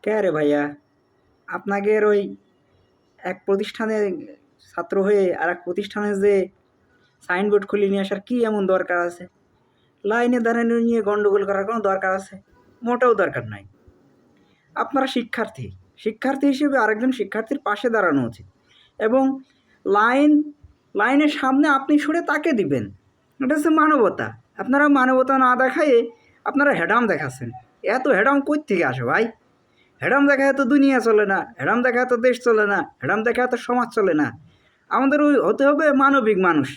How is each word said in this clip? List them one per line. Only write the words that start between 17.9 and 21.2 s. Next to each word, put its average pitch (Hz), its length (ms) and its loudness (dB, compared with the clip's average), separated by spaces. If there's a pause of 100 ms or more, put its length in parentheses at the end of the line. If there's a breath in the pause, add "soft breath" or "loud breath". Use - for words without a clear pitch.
দাঁড়ানো 165 340 2
উচিত - 180 -14 (520 soft breath)
এবং 247 260 2 (600 loud breath)
লাইন, 240 480 4 (680)
লাইনের 285 400 2